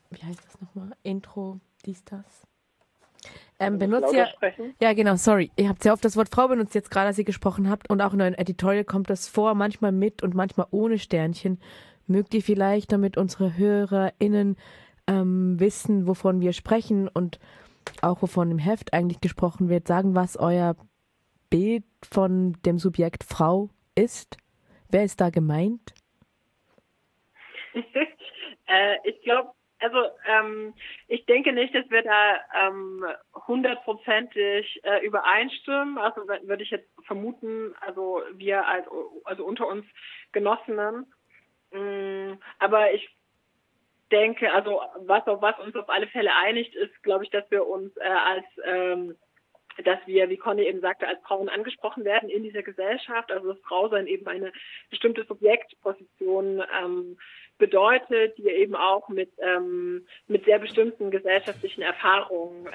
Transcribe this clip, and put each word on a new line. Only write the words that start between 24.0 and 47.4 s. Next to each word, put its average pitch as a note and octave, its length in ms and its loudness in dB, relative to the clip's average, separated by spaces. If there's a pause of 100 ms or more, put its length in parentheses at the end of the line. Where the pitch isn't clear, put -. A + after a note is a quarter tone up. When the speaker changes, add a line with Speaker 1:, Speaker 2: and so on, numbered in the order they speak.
Speaker 1:
Wer G3+ 160 4
ist - 160 -2
da F3+ 100 4
gemeint? E3 640 0 (1800)
Speaker 3:
<laughs> A#3 80 -6 (840)
Äh, - 380 4
ich - 160 -4
glaub, B3 340 0 (240)
also, A#3 300 0 (180)
ähm, G#3+ 460 0 (340)
ich A#3+ 200 -6
denke C4+ 260 4
nicht, B3 220 -2
dass B3 160 -2
wir A3+ 100 4
da, G#3 400 4 (140)
ähm, F#3+ 500 -2 (420)
hundertprozentig, A3 1400 -2
äh, G3 200 0
übereinstimmen. C4 920 0
Also G#3+ 280 -4
w-, G3 220 -6
würde G3+ 140 -4
ich - 80 -10
jetzt - 180 -10 (160)
vermuten, A3 800 -8
also F#3 400 -6 (100)
wir G3 340 -2
als, F3+ 200 -2 (380)
also F#3+ 200 -10
unter G#3+ 220 -6
uns G#3 180 -8 (480)
Genossinnen. G#3+ 800 -4 (600)
Mm, G3 640 -8 (200)
aber G3+ 360 4
ich - 120 -4 (1040)
denke, A3 420 2
also G3+ 280 0 (200)
was, F#3+ 260 2
auf G3+ 160 0
was G#3+ 160 0
uns G#3 180 -14
auf G#3 120 -8
alle G3+ 180 0
Fälle G#3 280 0
einigt, A3 400 0
ist, - 280 -6
glaub G3 200 0
ich, G#3 80 -12
dass G3+ 200 -4